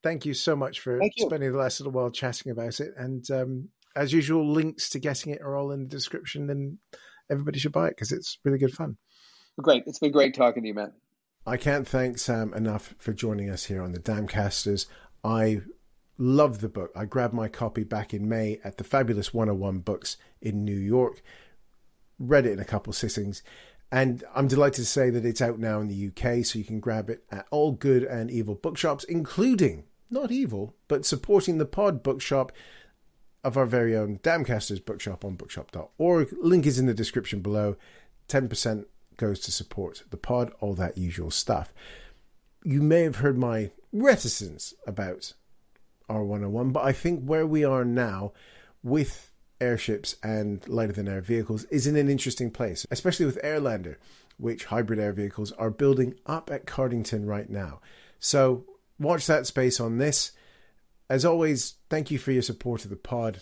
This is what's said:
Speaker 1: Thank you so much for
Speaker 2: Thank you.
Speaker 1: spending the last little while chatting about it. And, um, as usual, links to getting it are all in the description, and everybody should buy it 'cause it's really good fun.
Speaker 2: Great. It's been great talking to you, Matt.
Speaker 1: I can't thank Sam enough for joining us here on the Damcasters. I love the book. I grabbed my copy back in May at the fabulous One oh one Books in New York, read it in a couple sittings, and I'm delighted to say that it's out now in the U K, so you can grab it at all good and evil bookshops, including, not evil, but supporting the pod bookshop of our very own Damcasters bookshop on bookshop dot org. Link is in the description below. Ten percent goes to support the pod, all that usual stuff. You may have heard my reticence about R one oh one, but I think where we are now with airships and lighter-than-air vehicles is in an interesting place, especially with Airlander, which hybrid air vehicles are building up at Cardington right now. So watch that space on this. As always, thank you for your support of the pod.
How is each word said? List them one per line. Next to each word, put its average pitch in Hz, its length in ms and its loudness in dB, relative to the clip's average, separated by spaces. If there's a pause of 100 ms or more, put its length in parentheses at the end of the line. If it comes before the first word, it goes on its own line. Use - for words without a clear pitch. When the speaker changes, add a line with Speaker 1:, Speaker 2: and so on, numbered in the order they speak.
Speaker 1:
Thank 165 220 -2
you 147 80 -2
so 151 220 0
much 156 260 -4
for 123 180 -2
Speaker 2:
Thank 208 160 2
you. 208 120 0
Speaker 1:
spending 139 240 0
the 131 60 -2
last 131 220 0
little 139 140 -8
while 123 160 0
chatting 127 420 -6
about 117 300 -6
it. 139 160 -6
And, 127 340 -8
um, 131 380 -4 (260)
as 143 180 0
usual, 156 340 4
links 156 440 0
to 139 80 -4
getting 147 340 -4
it 151 80 -10
are 139 160 -6
all 139 140 -4
in 139 100 -6
the 131 80 -8
description, 143 600 -8
and 139 280 -4 (520)
everybody 143 300 -2
should 147 120 -2
buy 165 160 2
it - 100 -4
'cause - 140 -4
it's - 340 -6
really 139 140 4
good 131 120 4
fun. 147 260 -8 (600)
Speaker 2:
Great. 135 280 6
It's - 120 -12
been 147 120 4
great 139 240 6
talking 123 260 4
to 110 60 -4
you, 104 80 -4
Matt. 104 180 -4 (520)
Speaker 1:
I 117 120 -2
can't 143 300 0
thank 127 320 0
Sam 110 340 -2
enough 107 460 -2
for 110 140 -4
joining 101 360 -2
us 92 160 -6
here 95 160 -4
on 90 100 -6
the 87 80 -6
Damcasters. 101 840 -2 (380)
I 110 380 2 (580)
love 131 420 4
the 107 80 -4
book. 92 260 -6
I 104 100 -4
grabbed 120 280 0
my 110 160 -2
copy 110 340 -4
back 104 300 -4
in 107 160 -2
May 110 340 0
at 101 140 -10
the 104 60 -8
fabulous 117 500 0
One 113 160 2
oh 101 60 0
one 95 240 -2
Books - 380 -4 (220)
in 104 240 -2
New 101 140 -2
York, 113 460 2 (960)
read 131 260 4
it 110 80 2
in 95 60 -4
a 101 60 -6
couple 107 280 -4
sittings, 101 480 -4 (500)
and 127 320 2 (120)
I'm 135 120 2
delighted 139 280 6
to 120 100 -2
say 127 240 4
that 117 160 0
it's 117 160 0
out 117 160 0
now 110 240 0
in 104 60 -2
the 101 80 -4
U 98 160 -4
K, 120 320 0
so 113 160 -2
you 104 40 -6
can 110 160 -6
grab 110 300 -2
it - 220 -8
at 101 180 -12
all 151 220 4
good 131 320 4
and 120 260 -4
evil 110 260 -2
bookshops, 156 480 -2
including, 170 840 2 (240)
not 247 200 -2
evil, 117 440 -4 (120)
but 196 180 2
supporting 190 520 4
the 156 80 2
pod 190 380 0
bookshop 135 480 0 (880)
of 123 140 -2
our 131 100 6
very 117 300 2
own 104 240 0
Damcasters 123 640 0
bookshop 101 400 -8
on 92 140 -8
bookshop - 340 -14
dot 80 260 -10
org. 165 300 4 (140)
Link 165 240 6
is 135 120 4
in 131 100 4
the 120 60 4
description 107 460 -2
below. 104 380 0 (500)
Ten 135 220 2
percent 107 360 -2 (300)
goes 104 240 0
to - 120 -6
support - 580 -6
the - 80 -10
pod, 123 420 -2
all 101 140 -2
that 90 240 -2
usual 85 340 -4
stuff. - 420 -2 (920)
You 143 160 2
may 160 220 6
have 139 140 0
heard 131 200 2
my 113 340 0 (220)
reticence 127 800 2 (120)
about 95 500 -8 (720)
R 110 160 -2
one 101 180 -2
oh 98 60 -2
one, 123 220 0
but 127 120 0
I 135 80 4
think 165 320 -2
where 156 240 2
we 151 160 4
are 131 220 4
now 110 480 0 (500)
with 135 480 -2 (300)
airships 113 600 -2
and 107 460 -2
lighter-than-air 101 540 -2
vehicles 110 440 -2
is 135 220 0
in 151 80 2
an 143 140 4
interesting 127 420 0
place, 98 400 -6
especially 180 340 0
with 131 160 -2
Airlander, 131 540 -2 (400)
which - 300 -6
hybrid 110 340 0
air 104 140 0
vehicles 101 400 -4
are 113 180 -2
building 131 440 4 (100)
up 160 260 -6
at 143 140 -8
Cardington 117 600 -2
right 104 240 -4
now. 95 300 -8 (400)
So 131 460 4 (340)
watch 151 280 0
that 147 200 4
space 127 320 2
on 117 180 -2
this. 143 360 0 (760)
As 135 160 2
always, 160 480 2 (160)
thank 156 220 -2
you 143 80 -2
for 135 120 -2
your 127 120 4
support 120 400 -4
of 101 80 -10
the 98 40 -8
pod. 113 460 -4